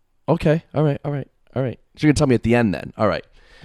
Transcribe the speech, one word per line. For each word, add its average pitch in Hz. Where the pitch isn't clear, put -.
Okay. 160
All 147
right. 143
All 147
right. 143
All 127
right. 123
So 151
you're 147
gonna 127
tell 147
me 127
at 107
the 113
end 113
then. -
All 107
right. 80